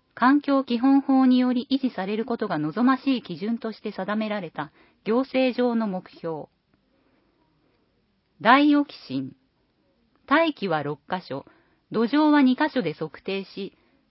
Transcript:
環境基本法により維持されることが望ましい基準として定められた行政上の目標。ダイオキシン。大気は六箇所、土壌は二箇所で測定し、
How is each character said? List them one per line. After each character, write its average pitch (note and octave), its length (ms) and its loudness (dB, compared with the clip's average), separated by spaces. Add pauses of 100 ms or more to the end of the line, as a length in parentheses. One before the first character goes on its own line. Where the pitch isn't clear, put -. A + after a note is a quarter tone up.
(140)
環 C4+ 260 4
境 C#4 240 0
基 A#3 160 -2
本 C4+ 200 4
法 C4 260 2
に B3+ 120 4
よ B3+ 140 0
り B3 180 -4
維 C4 80 0
持 B3 120 -4
さ F#3+ 140 -8
れ G#3 120 -4
る A3 80 -2
こ A#3 120 -6
と G#3+ 120 -4
が E3+ 100 -2
望 D#3 260 -2
ま C4 140 2
し C4 200 -2
い - 40 -12
基 F3 140 -10
準 G#3+ 200 -4
と A3 140 -8
し G#3+ 100 -14
て G#3 120 -10
定 F#3+ 240 -6
め A3 120 -4
ら G#3 120 -6
れ E3 100 -10
た D3 220 -10 (320)
行 A3 160 0
政 C4 360 0
上 B3 200 0
の A3+ 100 -2
目 F#3 240 -8
標。 D#3+ 360 -10 (1900)
ダ A#3+ 180 6
イ D4 160 4
オ C#4+ 100 2
キ - 120 -20 (100)
シ - 140 -6
ン。 - 160 -10 (920)
大 D#4+ 280 2
気 - 120 -8
は D#3 160 -2
六 D3 160 -6 (100)
箇 F3+ 160 -6
所、 - 220 -10 (460)
土 A3 140 0
壌 D4 260 4
は D4 100 6
二 B3+ 140 4
箇 D4+ 120 -2
所 C4 140 -2
で D#3 120 -4
測 - 280 -10
定 G3 220 -6
し、 - 340 -12 (320)